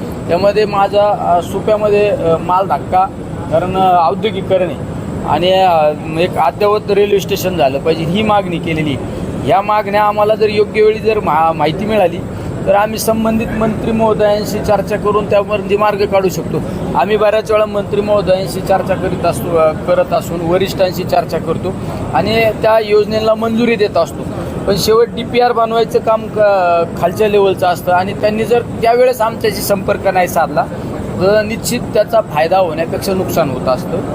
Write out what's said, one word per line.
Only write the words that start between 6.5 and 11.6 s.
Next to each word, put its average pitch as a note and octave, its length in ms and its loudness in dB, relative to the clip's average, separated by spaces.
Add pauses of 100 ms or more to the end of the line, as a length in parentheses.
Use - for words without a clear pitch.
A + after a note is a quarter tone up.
रेल्वे G3+ 280 2
स्टेशन F#3 380 -4
झालं C#3 220 2
पाहिजे, D#3+ 240 0
ही F3+ 200 0
मागणी G3 340 0
केलेली. D#3 380 -2 (520)
या F3 140 4
मागण्या G#3 420 0
आम्हाला G#3 320 2
जर G#3+ 140 0
योग्य G#3 320 0
वेळी G#3+ 180 4
जर G#3+ 200 0
मा-, D#3+ 340 2
माहिती D#3+ 320 -2